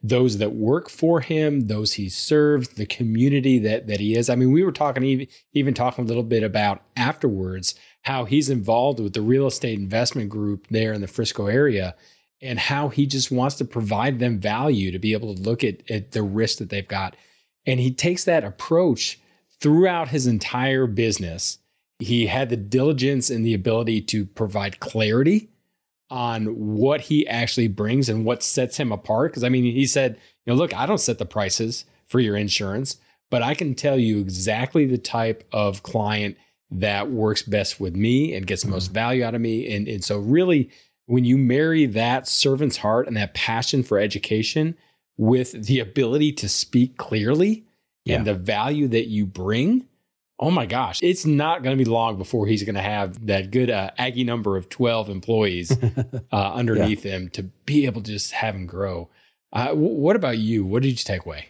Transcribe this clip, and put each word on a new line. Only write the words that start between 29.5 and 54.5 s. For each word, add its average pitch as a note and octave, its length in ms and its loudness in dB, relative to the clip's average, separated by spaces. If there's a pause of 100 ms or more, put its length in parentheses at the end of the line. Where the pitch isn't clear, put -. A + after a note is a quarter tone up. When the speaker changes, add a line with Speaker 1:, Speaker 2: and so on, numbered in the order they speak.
Speaker 1:
he B2 220 2
said, B2+ 320 0 (260)
you A#2+ 80 0
know, B2+ 60 4
"Look, E3 160 0
I B2+ 120 -2
don't G3 140 0
set A2+ 180 -2
the - 60 -6
prices G#2+ 600 -4 (220)
for B2+ 140 2
your G#2 160 2
insurance, G#2 600 -4 (320)
but B2 120 0
I C#3 120 0
can D3 200 -4
tell C#3 240 0
you A2 200 2
exactly G#2+ 680 0
the B2+ 120 2
type A2+ 540 -4
of G2+ 300 -2
client G#2 540 -2 (340)
that G2+ 400 -2
works A2 320 0
best G#2 380 -2
with F2+ 160 -4
me B2 380 2
and F#2+ 120 -6
gets F#2+ 180 -4
the G2 40 -2
most F#2 180 -2
Speaker 2:
Mm-hmm. F#2 80 -10
Speaker 1:
value A#2+ 300 0
out A2+ 120 -4
of A#2+ 40 -2
me." A2+ 340 -2
And, G#2 140 -4
and G2+ 160 -6
so G#2 140 -2
really, D3 500 4 (380)
when B2 180 2
you B2 140 4
marry D3 480 4
that A#2+ 420 0
servant's C#3 500 0
heart A2+ 280 2
and A#2 100 -4
that G#2 180 -2
passion A#2 480 -2
for G#2+ 160 2
education A2 800 0 (400)
with B2 360 2 (140)
the C3 120 2
ability C3+ 540 2
to G#2+ 160 -6
speak - 480 2
clearly D3+ 680 0 (400)
Speaker 2:
Yeah. B2 120 0
Speaker 1:
and A2+ 100 0
the G#2 80 2
value A2 540 0
that A2+ 180 2
you G#2 200 0
bring, A#2 600 0 (520)
Oh D3 120 0
my D#3 160 0
gosh. A#2 360 -4
It's F3 220 2
not D#3 380 2
gonna C3 140 0
be C3 80 4
long A2+ 340 0
before G2+ 280 -2
he's G#2 180 0
gonna G2+ 180 -4
have G#2 440 -4
that G2 240 0
good, B2 200 2
uh, G2 280 -2
Aggie B2 260 -2
number A2 320 -2